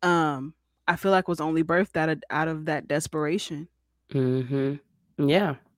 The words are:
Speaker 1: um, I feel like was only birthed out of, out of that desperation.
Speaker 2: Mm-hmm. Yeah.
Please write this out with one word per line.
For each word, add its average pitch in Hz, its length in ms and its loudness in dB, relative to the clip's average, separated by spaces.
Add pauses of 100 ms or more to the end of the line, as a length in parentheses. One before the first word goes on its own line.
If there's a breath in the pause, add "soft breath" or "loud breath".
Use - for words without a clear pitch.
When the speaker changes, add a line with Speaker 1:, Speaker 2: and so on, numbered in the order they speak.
Speaker 1:
um, 160 520 0 (340)
I 175 80 2
feel 196 160 2
like 185 160 4
was 170 120 -2
only 160 220 0
birthed 170 340 0
out 156 120 0
of, 156 220 -2
out 156 180 -2
of 156 160 -6
that 151 240 -4
desperation. 156 800 -4 (440)
Speaker 2:
Mm-hmm. 135 1160 -2
Yeah. 160 280 2 (220)